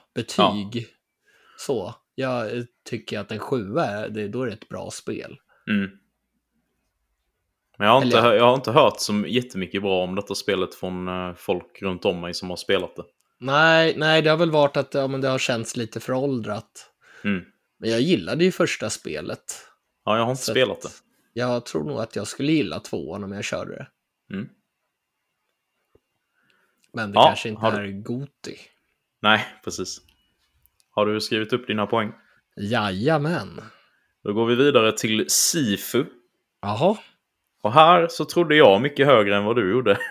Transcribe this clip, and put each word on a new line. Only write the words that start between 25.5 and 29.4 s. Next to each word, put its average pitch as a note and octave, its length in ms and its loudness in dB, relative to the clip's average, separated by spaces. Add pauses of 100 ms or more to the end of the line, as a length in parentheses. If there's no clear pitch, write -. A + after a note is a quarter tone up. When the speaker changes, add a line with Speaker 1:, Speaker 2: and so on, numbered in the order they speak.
Speaker 1:
Men G#2+ 200 -6
det G2 40 0
Speaker 2:
Ja, B2 100 8
Speaker 1:
kanske F3 220 2
inte G#2+ 120 -10
Speaker 2:
har A2 120 2
du G#2 160 -4
Speaker 1:
är G2 40 -10
Goti. A#2+ 640 -12 (680)
Speaker 2:
Nej, G#2+ 240 4 (180)